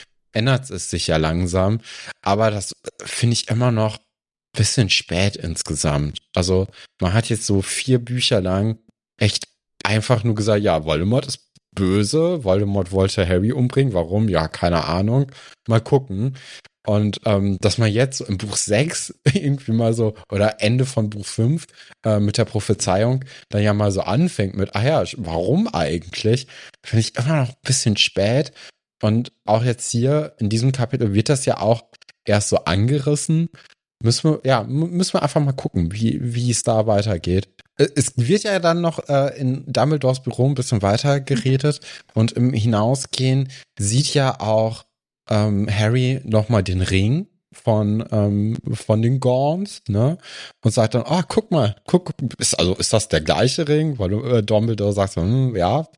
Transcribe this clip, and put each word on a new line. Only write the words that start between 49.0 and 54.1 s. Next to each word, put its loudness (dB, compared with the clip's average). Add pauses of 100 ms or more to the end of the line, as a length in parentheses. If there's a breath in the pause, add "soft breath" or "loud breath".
den 2
Gaunts, -2
ne? 2 (460 loud breath)
Und 2
sagt 2
dann, 0
ah, 0
guck -2
mal, 2 (100)
guck, 0 (260)
ist, -2
also 2
ist -4
das 0
der 2
gleiche 0
Ring? 0
Weil, -2